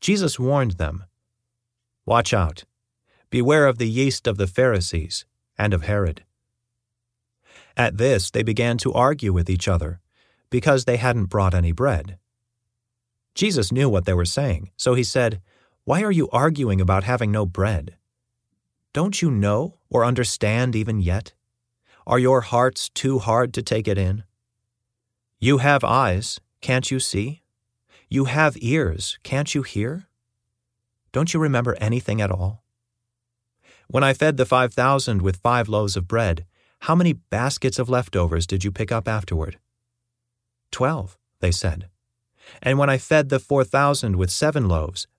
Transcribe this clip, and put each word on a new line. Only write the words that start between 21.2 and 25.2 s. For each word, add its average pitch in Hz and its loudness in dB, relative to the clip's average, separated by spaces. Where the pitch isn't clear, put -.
Are 123 2
your 127 4
hearts 123 0
too 135 -2
hard 117 0
to 123 -4
take 113 -2
it 101 2
in? 98 -2